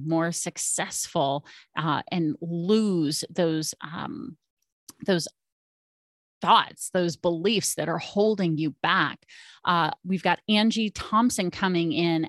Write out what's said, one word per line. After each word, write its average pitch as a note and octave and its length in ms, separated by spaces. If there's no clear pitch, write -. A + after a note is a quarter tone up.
more E3 280
successful, - 1120
uh, D#3 240
and D#3+ 300
lose E3+ 880
those, D#3+ 520
um, - 540
those F3 240
thoughts, - 520
those F3 220
beliefs F3+ 600
that D3+ 120
are E3 120
holding G3 580
you D3+ 260
back. E3 360
Uh, E3 280
we've F3+ 180
got F3 260
Angie G#3+ 400
Thompson G#3+ 600
coming E3+ 440
in E3 360